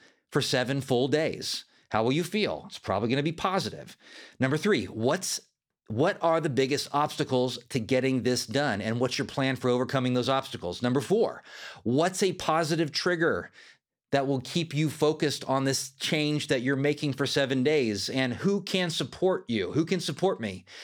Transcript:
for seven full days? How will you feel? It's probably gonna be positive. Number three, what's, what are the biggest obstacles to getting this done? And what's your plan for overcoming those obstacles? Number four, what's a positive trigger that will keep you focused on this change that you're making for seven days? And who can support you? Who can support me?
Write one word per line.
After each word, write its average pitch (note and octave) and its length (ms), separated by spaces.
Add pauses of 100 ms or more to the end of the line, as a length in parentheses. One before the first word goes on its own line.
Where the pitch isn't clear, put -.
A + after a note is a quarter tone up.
(300)
for D3 100
seven C3 400
full C3 280
days? - 560 (260)
How A2 140
will B2+ 80
you D#3+ 100
feel? D#3 460
It's - 100
probably G#2 300
gonna C3+ 160
be E3 80
positive. C#3 640 (420)
Number C3+ 180
three, D3+ 280
what's, B2+ 560 (480)
what D3 340
are E3 180
the D3+ 80
biggest C3+ 440
obstacles C3 640 (120)
to B2+ 100
getting B2+ 420
this B2 240
done? B2 340
And A2+ 200
what's B2+ 180
your C3 80
plan C3+ 300
for B2+ 120
overcoming B2+ 460
those B2 140
obstacles? F#2+ 520
Number B2 200
four, - 420 (400)
what's D#3 400
a F#3 120
positive D#3+ 580
trigger D#3+ 580 (600)
that C3+ 160
will C3+ 140
keep E3 320
you D3 160
focused D3+ 560
on C3+ 200
this C3+ 260 (100)
change D3+ 480
that C3 140
you're C3+ 140
making C#3+ 360
for C3 140
seven C3 360
days? B2 460
And C3 240
who G3 300
can F#3 280
support F3+ 580
you? G2 240
Who D3+ 120
can F3+ 160
support E3+ 400
me? G2 240 (200)